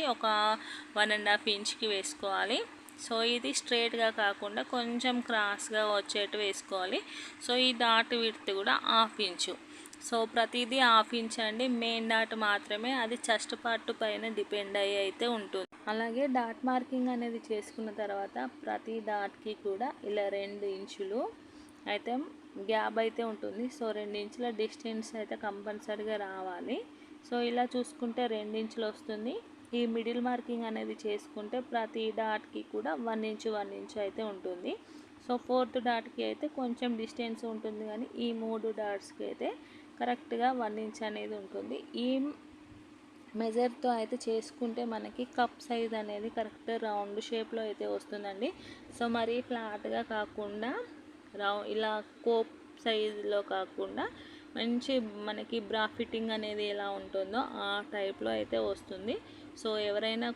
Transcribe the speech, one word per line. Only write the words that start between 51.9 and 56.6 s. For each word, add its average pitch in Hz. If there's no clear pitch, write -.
కోప్ 226
సైజులో 208
కాకుండా 196
మంచి 240
మనకి 214
బ్రా 214
ఫిట్టింగ్ 226
అనేది 214